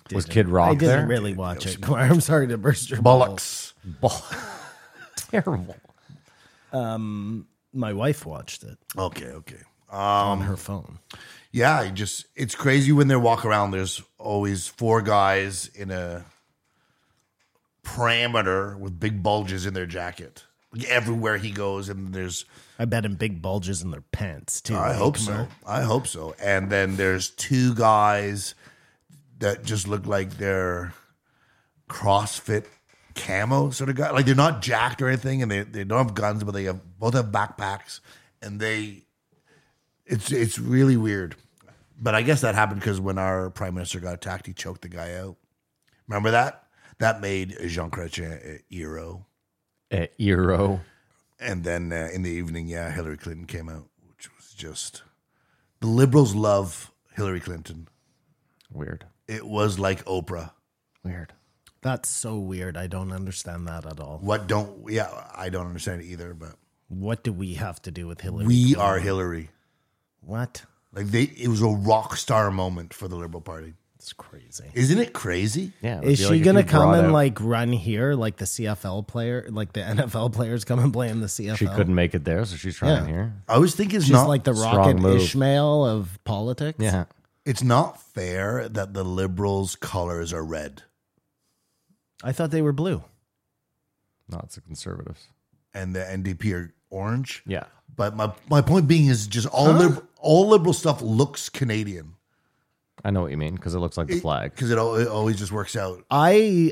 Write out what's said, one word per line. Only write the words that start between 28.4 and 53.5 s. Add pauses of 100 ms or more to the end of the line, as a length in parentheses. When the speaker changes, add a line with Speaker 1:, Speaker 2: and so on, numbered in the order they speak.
Speaker 3:
that
just
look
like
they're (960)
CrossFit (480)
camo
sort
of
guy.
Like,
they're
not
jacked
or
anything,
and
they,
they
don't
have
guns,
but
they
have, (180)
both
have
backpacks, (420)
and
they, (1040)
it's,
it's
really
weird. (640)
But
I
guess
that
happened
'cause
when
our
prime
minister
got
attacked,
he
choked
the
guy
out. (720)
Remember
that? (340)
That
made (120)
Jean
Chrétien (120)
a (140)
hero. (640)
Speaker 1:
A
hero. (580)
Speaker 3:
And
then,
uh,
in
the
evening,
yeah,
Hillary
Clinton
came